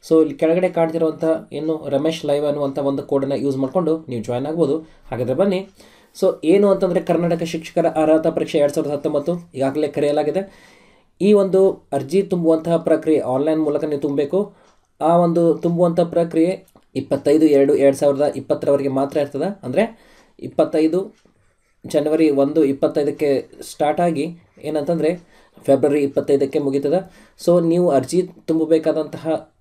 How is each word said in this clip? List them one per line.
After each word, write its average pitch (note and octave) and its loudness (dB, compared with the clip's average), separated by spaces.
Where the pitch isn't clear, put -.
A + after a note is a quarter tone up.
So, D#3+ 6
ಇಲ್ಲಿ D3 2
ಕೆಳಗಡೆ E3+ 2
ಕಾಣ್ತಿರುವಂಥ D#3+ -2
ಏನು D#3 -4
ರಮೇಶ್ D#3 -2
ಲೈವ್ D3 0
ಅನ್ನುವಂಥ C#3+ -4
ಒಂದು C#3 -2
ಕೋಡನ್ನು C#3 -2
ಯೂಸ್ C3 -2
ಮಾಡಿಕೊಂಡು D#3+ -2
ನೀವು A#2+ -6
ಜಾಯಿನ್ B2 -4
ಆಗ್ಬೋದು. D#3 0
ಹಾಗಾದರೆ B2 -6
ಬನ್ನಿ. F#3+ 0
So, F#3+ 2
ಏನು G3 4
ಅಂತಂದರೆ F#3 0
ಕರ್ನಾಟಕ E3+ 0
ಶಿಕ್ಷಕರ E3 -4
ಅರ್ಹತಾ D#3+ 2
ಪರೀಕ್ಷೆ D#3+ -4
ಎರಡು C#3+ 2
ಸಾವಿರದ D3 -2
ಹತ್ತೊಂಬತ್ತು D#3 -4
ಈಗಾಗಲೇ C#3 -2
ಕರೆಯಲಾಗಿದೆ. D3 -4
ಈ G3+ 4
ಒಂದು F#3+ 2
ಅರ್ಜಿ C#3 -2
ತುಂಬುವಂತಹ E3 0
ಪ್ರಕ್ರಿಯೆ D#3 2
ಆನ್‌ಲೈನ್ D3 0
ಮೂಲಕ D3 -2
ನೀವು D3 -4
ತುಂಬಬೇಕು. D3+ -2
ಆ E3 2
ಒಂದು E3+ 4
ತುಂಬುವಂಥ E3+ 0
ಪ್ರಕ್ರಿಯೆ E3+ 0
ಇಪ್ಪತ್ತೈದು C#3+ 2
ಎರಡು C#3+ 4
ಎರಡು C3+ 4
ಸಾವಿರದ C#3+ 0
ಇಪ್ಪತ್ತರವರೆಗೆ C#3 -2
ಮಾತ್ರ C3+ -2
ಇರ್ತದೆ. D3 -6
ಅಂದರೆ E3 -4
ಇಪ್ಪತ್ತೈದು D#3+ 0
ಜನವರಿ D#3 2
ಒಂದು C#3+ 2
ಇಪ್ಪತ್ತೈದಕ್ಕೆ C#3 -2
ಸ್ಟಾರ್ಟ್ D3 -2
ಆಗಿ E3+ -2
ಏನಂತಂದರೆ D#3 -2
ಫೆಬ್ರವರಿ C#3 2
ಇಪ್ಪತ್ತೈದಕ್ಕೆ C#3 0
ಮುಗೀತದೆ. C#3+ -2
So, F3 4
ನೀವು E3+ 2
ಅರ್ಜಿ C#3 0
ತುಂಬಬೇಕಾದಂತಹ D#3+ -2